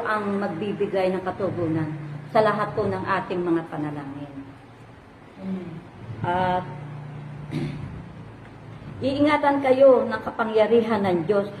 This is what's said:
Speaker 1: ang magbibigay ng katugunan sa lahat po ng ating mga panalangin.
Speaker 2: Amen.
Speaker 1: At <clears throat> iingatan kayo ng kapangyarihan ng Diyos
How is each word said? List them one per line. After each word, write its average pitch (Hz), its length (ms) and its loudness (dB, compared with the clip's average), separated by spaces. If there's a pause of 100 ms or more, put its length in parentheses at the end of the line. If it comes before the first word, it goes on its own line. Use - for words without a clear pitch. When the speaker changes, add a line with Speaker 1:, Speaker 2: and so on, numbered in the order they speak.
Speaker 1:
ang 208 320 0
magbibigay 190 720 0
ng 180 160 -2
katugunan 160 760 -2 (300)
sa 220 80 6
lahat 208 320 0
po 214 80 0
ng 190 160 -2
ating 185 400 -2
mga 165 320 0
panalangin. 143 640 -8 (1040)
Speaker 2:
Amen. 185 320 -6 (480)
Speaker 1:
At 180 480 0 (800)
<clears throat> - 1600 -10
iingatan 285 560 4
kayo 262 400 8
ng 220 160 -2
kapangyarihan 220 800 4
ng 180 240 2
Diyos 202 240 2 (120)